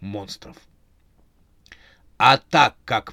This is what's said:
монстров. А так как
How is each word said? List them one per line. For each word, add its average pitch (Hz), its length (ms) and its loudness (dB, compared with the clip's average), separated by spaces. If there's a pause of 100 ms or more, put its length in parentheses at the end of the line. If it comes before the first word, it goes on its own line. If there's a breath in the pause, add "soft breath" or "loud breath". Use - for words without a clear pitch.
монстров. 98 560 -14 (1600 soft breath)
А 131 200 4
так 143 460 0
как - 280 -8